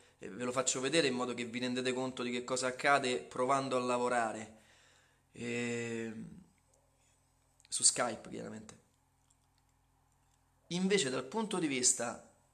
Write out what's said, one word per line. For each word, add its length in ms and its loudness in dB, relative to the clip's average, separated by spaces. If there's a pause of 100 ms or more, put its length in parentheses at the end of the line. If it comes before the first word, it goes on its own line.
(180)
e 120 -12
ve 140 -6
lo 80 -2
faccio 280 2
vedere 280 4
in 60 0
modo 200 -2
che 100 -4
vi 140 -6
rendete 340 0
conto 300 -4
di 80 -2
che 140 -2
cosa 240 0
accade 500 4
provando 580 0
a 40 2
lavorare. 800 0 (760)
Ehm, 1080 -4 (1300)
su 140 -2
Skype, 480 2
chiaramente. 500 -10 (1900)
Invece 420 4
dal 140 -2
punto 340 -2
di 80 2
vista, 680 0 (220)